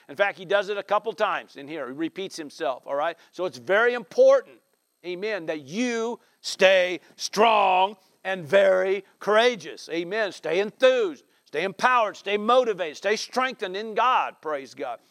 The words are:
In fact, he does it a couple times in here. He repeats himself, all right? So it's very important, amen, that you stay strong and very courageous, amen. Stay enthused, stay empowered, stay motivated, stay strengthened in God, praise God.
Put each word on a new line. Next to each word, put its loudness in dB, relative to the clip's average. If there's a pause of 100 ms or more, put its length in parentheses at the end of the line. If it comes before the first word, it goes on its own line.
In -16
fact, 2
he -16
does 0
it -6
a -6
couple -2
times -4
in -14
here. -10
He -12
repeats -8
himself, -6
all -6
right? -2 (160)
So -6
it's -8
very 2
important, 4 (480)
amen, -6
that -6
you -4 (220)
stay 2 (160)
strong 2 (280)
and -6
very 4 (160)
courageous, 0
amen. -4
Stay -4
enthused, 0 (220)
stay -6
empowered, 0
stay -4
motivated, 0
stay -2
strengthened -4
in -8
God, 0
praise -8
God. -10 (100)